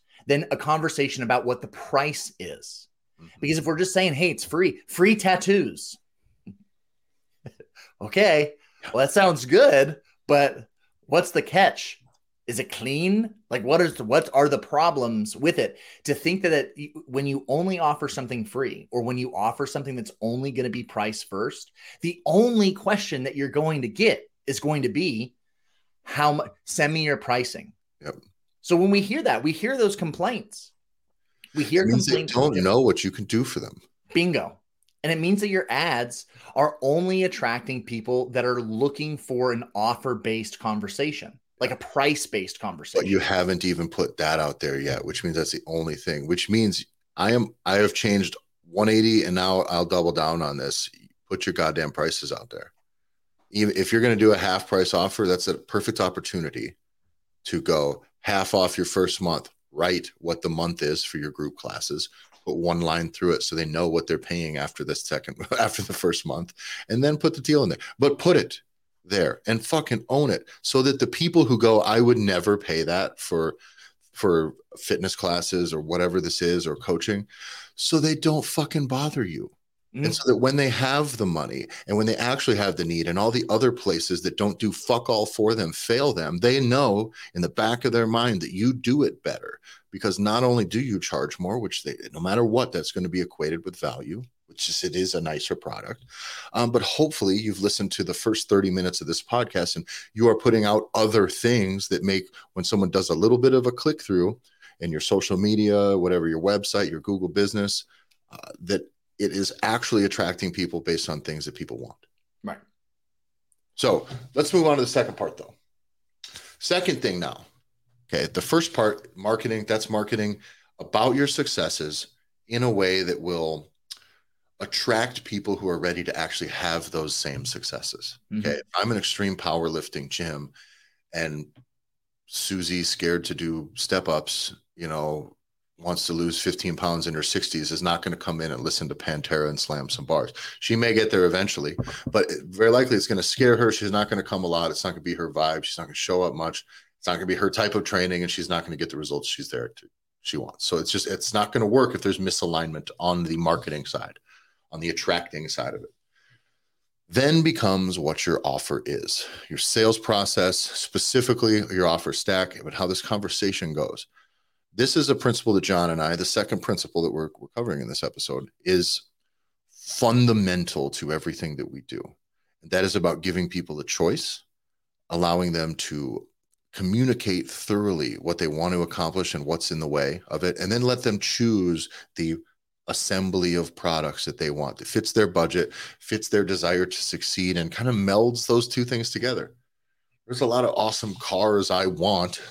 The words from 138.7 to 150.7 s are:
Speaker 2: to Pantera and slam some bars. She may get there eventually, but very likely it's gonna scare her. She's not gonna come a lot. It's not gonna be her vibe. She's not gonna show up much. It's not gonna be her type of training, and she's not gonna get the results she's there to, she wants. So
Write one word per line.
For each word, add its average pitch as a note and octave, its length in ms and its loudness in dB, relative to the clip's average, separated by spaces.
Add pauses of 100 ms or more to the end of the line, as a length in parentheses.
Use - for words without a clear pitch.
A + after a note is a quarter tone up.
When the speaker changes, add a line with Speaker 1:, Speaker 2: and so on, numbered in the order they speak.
Speaker 2:
to C#2+ 80 -8
Pantera D2+ 540 -2
and D2 100 -6
slam C#2+ 300 -6
some C#2 160 -6
bars. C#2+ 260 0 (280)
She - 160 0
may A#2 180 2
get A2 180 4
there F#2 140 6
eventually, E2+ 500 0 (300)
but - 220 2 (180)
very F#2+ 240 4
likely B2+ 260 4
it's F#2+ 120 0
gonna F#2+ 160 0
scare B2 340 4
her. A2+ 140 4
She's G#2 200 -4
not G#2 180 2
gonna G2+ 140 -2
come F#2+ 200 -4
a F2+ 40 -2
lot. E2+ 240 0
It's - 120 -6
not F#2 80 -4
gonna E2 100 -12
be E2+ 140 -4
her D#2+ 160 -6
vibe. D#2 320 0
She's - 140 -8
not E2+ 80 -10
gonna D2+ 100 -18
show F2+ 260 0
up F2 140 0
much. E2 280 -6 (360)
It's - 80 -6
not F2 80 0
gonna F2 100 -6
be F2+ 100 0
her G2+ 140 0
type G#2 260 0
of G2+ 80 0
training, F2+ 380 0
and F2 100 -2
she's E2+ 160 -6
not E2+ 160 -2
gonna E2 140 -10
get E2+ 140 -6
the D2+ 60 -10
results D2 300 -6
she's - 220 -8
there A#1+ 200 -8
to, - 180 -20 (340)
she - 160 -6
wants. - 280 -10
So F2 120 0